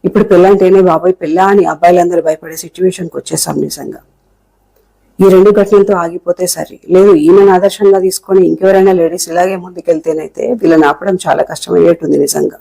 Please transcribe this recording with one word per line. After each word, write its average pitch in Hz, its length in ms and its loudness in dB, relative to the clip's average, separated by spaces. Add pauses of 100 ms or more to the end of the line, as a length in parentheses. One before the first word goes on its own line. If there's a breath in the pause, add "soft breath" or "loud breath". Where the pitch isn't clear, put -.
ఇప్పుడు - 200 0
పెళ్ళంటేనే 190 560 4
"బాబోయ్ 175 400 0
పెళ్ళా" 175 260 -2
అని 202 180 2
అబ్బాయిలందరూ 175 580 0
భయపడే 160 340 -6
సిచ్యువేషన్కి 180 600 -8
వచ్చేసాం 147 440 -8
నిజంగా. - 380 -10 (1300)
ఈ 196 60 4
రెండు 190 180 4
ఘటనలతో 202 460 2
ఆగిపోతే 175 500 -6
సరే, - 340 -10 (100)
లేదు 190 240 4
ఈమెను 190 380 4
ఆదర్శంగా 196 460 2
తీసుకొని 185 480 0
ఇంకెవరైనా 190 460 2
లేడీస్ 175 360 -2
ఇలాగే 180 280 -2
ముందుకెళ్తేనైతే 170 1000 -6
వీళ్ళని 160 320 0
ఆపడం 185 320 -4 (100)
చాలా 151 140 -2
కష్టమయ్యేటుంది 165 760 -2
నిజంగా. 147 420 -4